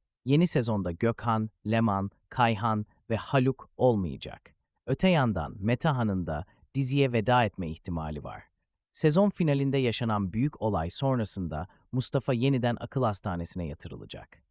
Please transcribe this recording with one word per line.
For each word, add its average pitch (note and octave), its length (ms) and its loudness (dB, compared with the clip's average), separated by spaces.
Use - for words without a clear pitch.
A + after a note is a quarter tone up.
Yeni D#3 220 4
sezonda A2 460 2
Gökhan, A2 580 0
Leman, G#2+ 440 2
Kayhan A2 580 0
ve A2 60 0
Haluk C3 600 0
olmayacak. G2 800 -2
Öte F#3 220 2
yandan A#2+ 520 2
Meta'nın A2+ 640 0
da E2 180 -4
diziye C3+ 380 2
veda A#2+ 320 4
etme F#2 260 -4
ihtimali E2 540 -6
var. - 240 -14
Sezon F3 320 4
finalinde C#3 480 2
yaşanan A2 540 0
büyük B2 300 -2
olay F2+ 280 0
sonrasında G2 760 -2
Mustafa C3 400 -2
yeniden A#2+ 480 0
akıl - 220 -4
hastanesine F#2 640 -2
yatırılacak. - 840 -14